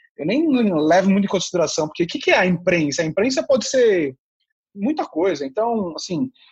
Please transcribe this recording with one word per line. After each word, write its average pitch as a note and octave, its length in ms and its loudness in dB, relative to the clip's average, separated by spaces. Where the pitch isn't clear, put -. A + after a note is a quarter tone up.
eu C#3+ 80 -6
nem C4 200 0
levo F#3 240 4
muito G3 160 2
em G3 40 -4
consideração, E3+ 580 -2
porque E3+ 160 -4
o E3+ 40 -2
que, C#4 120 -8
que F4+ 120 0
é D#4 60 4
a G3+ 80 2
imprensa? E3+ 580 0
A - 20 -4
imprensa A#3 360 -2
pode C4 240 0
ser F#3+ 500 2
muita C4+ 300 -2
coisa. E3 400 -2
Então, G#3+ 500 -2
assim, C3 340 -4